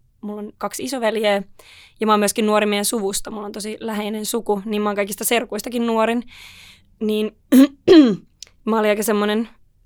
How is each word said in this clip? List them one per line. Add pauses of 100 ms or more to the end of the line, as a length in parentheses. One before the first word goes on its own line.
(200)
mulla
on
kaksi
isoveljeä (580)
ja
mä
oon
myöskin
nuori
meidän
suvusta,
mulla
on
tosi
läheinen
suku,
niin
mä
oon
kaikista
serkuistakin
nuorin, (800)
niin (600)
<clears throat>
mä
olin
aika
semmonen, (380)